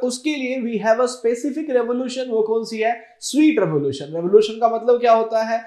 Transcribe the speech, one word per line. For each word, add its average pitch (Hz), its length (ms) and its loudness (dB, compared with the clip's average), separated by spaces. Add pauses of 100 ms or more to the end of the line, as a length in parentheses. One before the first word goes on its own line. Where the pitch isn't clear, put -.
उसके 254 340 -4
लिए 262 240 -4
we 233 240 -4
have 226 160 2
a 247 100 2
specific 277 600 -4
revolution। 247 580 -2
वो 220 140 0
कौन 220 220 -2
सी 220 120 -10
है? 220 160 0 (280)
Sweet 302 380 2
revolution। 143 540 -2
Revolution 214 460 4
का 233 100 2
मतलब 226 300 0
क्या 233 140 4
होता 226 300 0
है? 226 240 -2